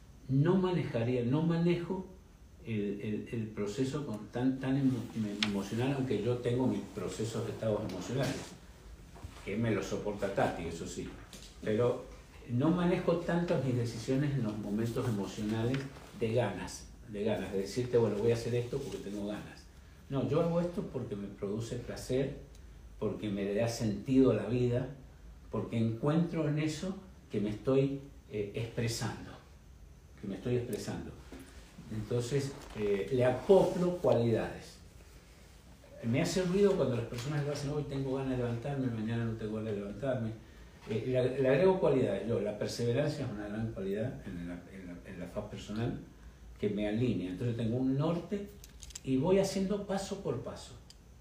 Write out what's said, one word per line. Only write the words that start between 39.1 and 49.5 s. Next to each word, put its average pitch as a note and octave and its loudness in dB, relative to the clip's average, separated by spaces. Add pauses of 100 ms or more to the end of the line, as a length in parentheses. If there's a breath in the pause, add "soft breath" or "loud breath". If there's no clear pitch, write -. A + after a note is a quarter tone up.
no A2+ -2
tengo G#2+ -4
ganas G#2+ -2
de G2 -2
levantarme". A2+ -2 (600 loud breath)
Eh, A#2 0
le, C3 2
le C3 6
agrego F#3 8
cualidades. G#2 2
Yo, A2 0
la G2+ -2
perseverancia A#2+ 0
es A2 -4
una G#2 -6
gran A2 -4
cualidad G2 -4
en F2 -6
la, F2 -8 (180)
en F#2+ -14
la, F2 -12
en F2+ -12
la F2+ -8
faz G#2 -6
personal G#2+ -4 (580 loud breath)
que G#2 0
me G#2 0
alinea. G#2 2
Entonces A#2 -2
tengo A2+ 0
un C3 2
norte F3 0 (560)
y C3 2
voy F3+ 6
haciendo G3 2